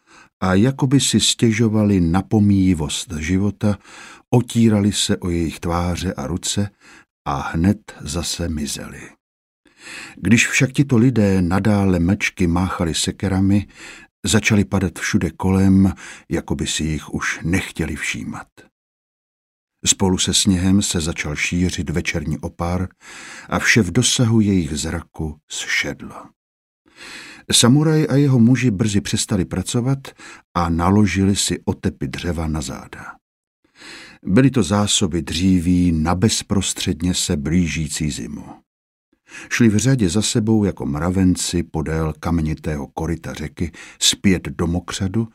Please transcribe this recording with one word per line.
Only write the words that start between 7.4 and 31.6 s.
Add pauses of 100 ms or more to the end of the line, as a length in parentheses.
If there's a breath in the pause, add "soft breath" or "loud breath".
hned
zase
mizeli. (1080 loud breath)
Když
však
tito
lidé
nadále
mečky
máchali
sekerami, (600 loud breath)
začaly
padat
všude
kolem, (360 loud breath)
jakoby
si
jich
už
nechtěli
všímat. (1400)
Spolu
se
sněhem
se
začal
šířit
večerní
opár (600 loud breath)
a
vše
v
dosahu
jejich
zraku (120)
zšedlo. (1300 loud breath)
Samuraj
a
jeho
muži
brzy
přestali
pracovat (560 loud breath)
a
naložili
si